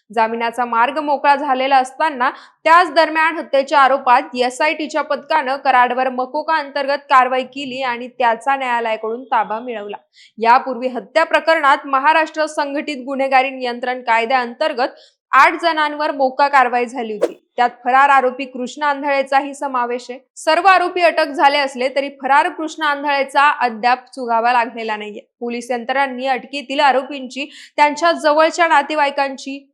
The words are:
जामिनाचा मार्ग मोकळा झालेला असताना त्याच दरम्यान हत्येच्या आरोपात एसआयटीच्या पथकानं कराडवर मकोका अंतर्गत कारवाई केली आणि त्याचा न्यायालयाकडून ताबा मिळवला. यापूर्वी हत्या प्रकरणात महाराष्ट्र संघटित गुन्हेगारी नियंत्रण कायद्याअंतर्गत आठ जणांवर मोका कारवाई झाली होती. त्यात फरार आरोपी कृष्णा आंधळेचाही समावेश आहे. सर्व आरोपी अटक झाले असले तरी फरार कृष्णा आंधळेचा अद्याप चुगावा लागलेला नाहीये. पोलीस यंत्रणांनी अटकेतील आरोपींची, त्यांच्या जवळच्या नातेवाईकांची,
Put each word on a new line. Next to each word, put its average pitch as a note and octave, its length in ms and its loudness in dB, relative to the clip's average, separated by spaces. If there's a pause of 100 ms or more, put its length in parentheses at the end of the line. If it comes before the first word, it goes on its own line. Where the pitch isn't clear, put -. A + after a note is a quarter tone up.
(140)
जामिनाचा A#3 500 -2
मार्ग A#3+ 340 0
मोकळा C#4+ 360 2
झालेला C4+ 420 0
असताना C4 540 0 (340)
त्याच E4 280 6
दरम्यान D#4+ 440 2
हत्येच्या C#4 440 0
आरोपात C4 420 4 (120)
एसआयटीच्या D4 680 -2
पथकानं C#4+ 540 -2
कराडवर B3+ 520 2
मकोका C4 460 -4
अंतर्गत C#4 560 -4
कारवाई C4 340 4
केली C4 380 -10
आणि B3 260 -6
त्याचा A#3+ 480 0
न्यायालयाकडून A#3 680 -4
ताबा G#3 340 -2
मिळवला. G#3+ 380 -10 (420)
यापूर्वी B3 500 2
हत्या B3 360 -2
प्रकरणात D4+ 600 2
महाराष्ट्र D#4 600 0
संघटित D4 500 -6
गुन्हेगारी C4+ 540 0
नियंत्रण B3 520 -6
कायद्याअंतर्गत A#3+ 840 -2 (420)
आठ D#4+ 320 4
जणांवर D4+ 480 -2
मोका C#4 380 0
कारवाई B3 380 2
झाली A#3 260 -8
होती. - 260 -4 (180)
त्यात B3 140 2 (140)
फरार C4 240 4
आरोपी C4 360 2
कृष्णा C4 420 -8
आंधळेचाही C#4 680 -2
समावेश B3 560 -6
आहे. B3 80 -14 (180)
सर्व E4 300 0
आरोपी F4+ 340 2
अटक E4 260 2
झाले C#4+ 320 0
असले C4+ 300 -2
तरी C#4+ 200 -4
फरार C#4 400 0
कृष्णा D#4 380 -6
आंधळेचा C#4+ 640 0
अद्याप B3 640 -2
चुगावा A#3 380 -2
लागलेला A3+ 440 -4
नाहीये. G#3 240 -12 (200)
पोलीस A#3+ 300 -8
यंत्रणांनी B3+ 560 -4
अटकेतील C4+ 540 -4
आरोपींची, C4+ 680 -2 (260)
त्यांच्या D4 360 4
जवळच्या D#4+ 560 2
नातेवाईकांची, C#4 1040 -2